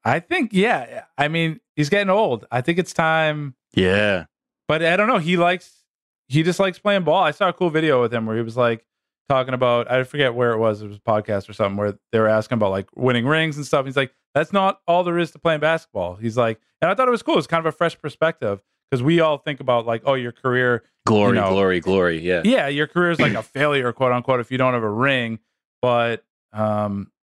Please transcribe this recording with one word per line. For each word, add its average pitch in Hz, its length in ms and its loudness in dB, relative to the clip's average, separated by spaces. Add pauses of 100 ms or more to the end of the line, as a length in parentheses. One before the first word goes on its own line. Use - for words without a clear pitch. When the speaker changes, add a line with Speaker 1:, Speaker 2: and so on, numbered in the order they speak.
Speaker 1:
I 131 160 0
think, 311 340 -4
yeah, 151 500 0 (140)
I 143 100 0
mean, 160 320 -2 (160)
he's 147 140 -2
getting 202 200 2
old. 185 420 0
I 123 100 -2
think 170 180 -2
it's 170 140 -6
time. 156 640 -2 (180)
Speaker 2:
Yeah. 95 520 0 (420)
Speaker 1:
But 160 160 0
I 170 120 2
don't 208 120 0
know. 247 100 2
He 175 200 0
likes, 175 460 -2 (440)
he 151 160 2
just 175 160 0
likes 190 200 -2
playing 202 240 0
ball. 165 200 2
I 151 80 2
saw 185 180 0
a 170 40 -2
cool 180 160 -2
video 151 320 2
with 117 120 0
him 113 120 -2
where 110 100 -4
he 117 60 -2
was, 113 160 -8
like, 117 280 0 (420)
talking 131 280 0
about, 120 340 0
I 127 140 0
forget 127 320 -2
where 120 160 0
it 110 80 0
was. 110 220 0
It 107 60 -12
was 104 100 -16
a - 20 -20
podcast 107 500 -2
or 104 40 -18
something 101 240 -2
where 104 200 -2 (140)
they 113 80 2
were 110 80 4
asking 110 300 0
about, 101 140 0
like, 95 240 -4
winning 123 300 0
rings 156 320 0
and 147 80 -10
stuff. 135 200 0
He's 135 120 -8
like, 135 160 -2 (220)
"That's 160 180 -2
not 196 340 0
all 175 160 2
there 175 140 -2
is 170 140 -2
to - 80 -20
playing 156 220 -2
basketball." 107 540 -2
He's 113 220 -6
like, 113 220 0 (220)
and 170 100 2
I - 20 0
thought 254 140 0
it 247 40 2
was 233 120 -2
cool. 302 160 0
It's - 80 -2
kind 165 120 0
of 160 60 -2
a 156 100 -2
fresh 165 240 -2
perspective, 131 640 -4 (300)
'cause 123 100 -2
we 165 200 2
all 151 180 0
think 147 200 -8
about, 120 280 0
like, 117 180 -4
"Oh, 139 80 2
your 123 180 -4
career, 123 520 0 (240)
Speaker 2:
Glory, 104 300 4
Speaker 1:
you 104 40 2
know, 98 80 0
Speaker 2:
glory, 95 300 2
glory. 87 400 0
Yeah. 87 260 0
Speaker 1:
yeah, 208 220 2
your 143 200 -2
career 175 240 0
is, 156 80 -2
like, 147 140 0
a 110 80 -4
failure, 139 520 -2
quote 127 180 0
unquote, 123 280 0
if 117 120 -10
you 127 80 -2
don't 131 140 2
have 117 100 -2
a 107 60 -2
ring." 117 500 -2 (420)
But, 117 420 0 (300)
um, 104 580 -4 (120)